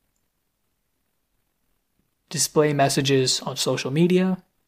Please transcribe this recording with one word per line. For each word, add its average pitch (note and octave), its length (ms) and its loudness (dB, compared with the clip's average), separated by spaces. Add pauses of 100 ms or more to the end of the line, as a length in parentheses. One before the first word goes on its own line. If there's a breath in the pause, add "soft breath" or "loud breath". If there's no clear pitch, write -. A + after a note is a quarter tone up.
(2250)
display D3+ 440 0
messages C3+ 720 0
on C3 140 -8
social C3 340 -4
media, F3+ 520 2 (260)